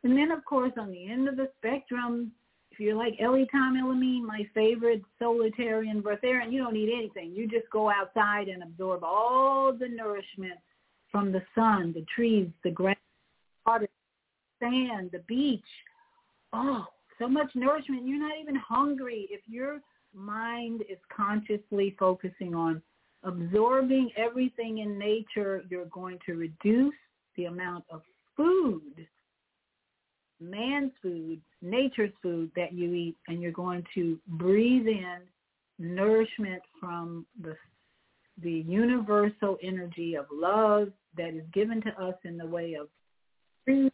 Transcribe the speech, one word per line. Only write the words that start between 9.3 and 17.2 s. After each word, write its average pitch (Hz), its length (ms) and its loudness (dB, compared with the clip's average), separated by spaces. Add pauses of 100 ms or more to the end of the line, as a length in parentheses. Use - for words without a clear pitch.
the 247 160 -6
nourishment 196 680 -8 (540)
from 202 220 0
the 190 80 0 (120)
sun, 202 400 4
the 160 120 -8 (100)
trees, 220 320 4 (160)
the 175 80 0
grass, 190 240 0 (680)
water, 226 240 4 (720)
sand, 240 500 0
the 175 160 -10
beach. 247 340 0 (920)
Oh, 240 320 -2 (320)
so 240 100 -4